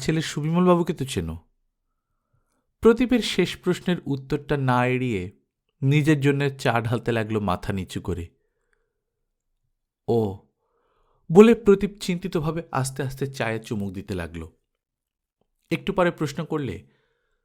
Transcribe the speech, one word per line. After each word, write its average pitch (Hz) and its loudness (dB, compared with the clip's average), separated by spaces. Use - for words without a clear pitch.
ছেলে 160 -2
সুবিমলবাবুকে 170 2
তো 139 -8
চেনো?" 85 -8
প্রদীপের 233 4
শেষ - -2
প্রশ্নের 180 -2
উত্তরটা 139 -4
না 123 2
এড়িয়ে 123 -2
নিজের 147 4
জন্য 139 2
চা 123 0
ঢালতে 117 -2
লাগলো 110 -2
মাথা 95 -2
নিচু 95 -8
করে। 87 -6
"ও," 107 -2
বলে 220 10
প্রদীপ 202 0
চিন্তিতভাবে 170 -6
আস্তে 135 -4
আস্তে 135 -6
চায়ে 113 -6
চুমুক 101 -8
দিতে 95 -10
লাগলো। 82 -10
একটু 170 -6
পরে 175 0
প্রশ্ন 165 -6
করলে, 139 -8